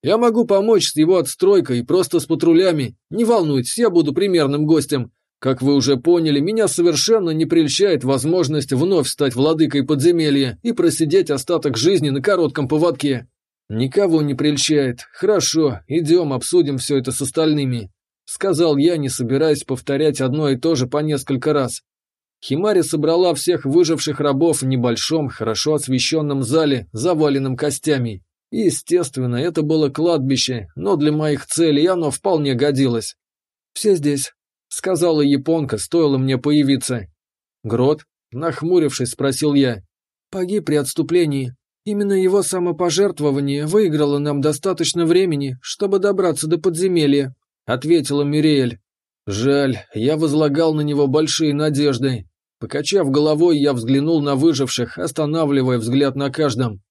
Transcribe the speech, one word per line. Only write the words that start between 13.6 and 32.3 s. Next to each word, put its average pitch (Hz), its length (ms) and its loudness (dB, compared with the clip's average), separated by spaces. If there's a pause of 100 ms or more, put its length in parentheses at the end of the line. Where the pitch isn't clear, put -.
«Никого 151 520 0
не 143 120 -2
прельщает. 139 680 0 (120)
Хорошо, 160 760 0
идем, 160 440 2
обсудим 143 460 0
все 139 180 -2
это 131 160 -2
с - 80 -6
остальными», 139 680 -2 (380)
сказал 165 480 0
я, 165 220 2
не 139 100 -4
собираясь 135 560 0
повторять 139 560 -2
одно 139 300 0
и 131 60 0
то 160 180 0
же 131 120 -2
по 139 120 -4
несколько 147 560 -2
раз. 131 280 -2 (640)
Химари 185 380 0
собрала 160 520 0
всех - 300 -2
выживших 156 560 0
рабов 143 400 0
в 131 60 -4
небольшом, 131 640 -2
хорошо 113 460 -4
освещенном 143 680 -2
зале, 139 500 0
заваленном 139 640 0
костями. 135 680 -4 (280)
И, 220 100 -4
естественно, 160 760 -2
это 160 260 -2
было 151 260 0
кладбище, 135 880 -2
но 190 200 -2
для 151 140 0
моих 151 360 -2
целей 160 400 2
оно 175 240 0
вполне 147 440 -2